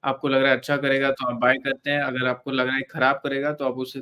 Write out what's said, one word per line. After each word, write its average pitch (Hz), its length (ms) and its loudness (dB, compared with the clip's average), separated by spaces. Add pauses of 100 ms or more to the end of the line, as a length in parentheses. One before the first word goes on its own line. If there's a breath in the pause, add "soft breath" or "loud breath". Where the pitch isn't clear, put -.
आपको 135 240 -2
लग 135 140 4
रहा 135 80 4
है 131 60 4
अच्छा 143 200 -2
करेगा 139 340 0
तो 131 160 -2
आप 120 140 -4
बाय 127 240 4
करते 139 260 -4
हैं, 143 100 2
अगर 127 260 -2
आपको 127 240 -4
लग 131 160 0
रहा 131 100 -2
है 135 140 -2
खराब 131 340 2
करेगा 139 280 -2
तो 147 120 -6
आप 127 140 -2
उस 131 240 -8